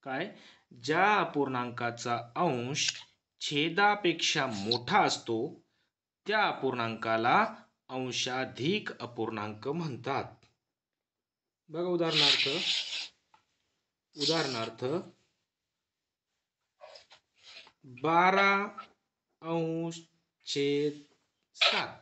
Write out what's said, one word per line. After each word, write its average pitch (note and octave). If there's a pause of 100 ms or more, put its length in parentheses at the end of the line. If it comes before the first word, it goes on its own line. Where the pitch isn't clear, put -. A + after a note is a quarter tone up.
काय? C#3 (460)
ज्या F3
अपूर्णांकाचा B2 (200)
अंश C#3 (500)
छेदापेक्षा E3
मोठा A#2
असतो, C3+ (600)
त्या G#3
अपूर्णांकाला A#2+ (340)
अंशाधिक C3 (100)
अपूर्णांक G#2+
म्हणतात. C#3 (1400)
बघा E3+
उदाहरणार्थ, D#3 (1700)
उदाहरणार्थ C3+ (3000)
बारा F#3 (760)
अंश E3 (460)
छेद C#3+ (520)
सात. - (140)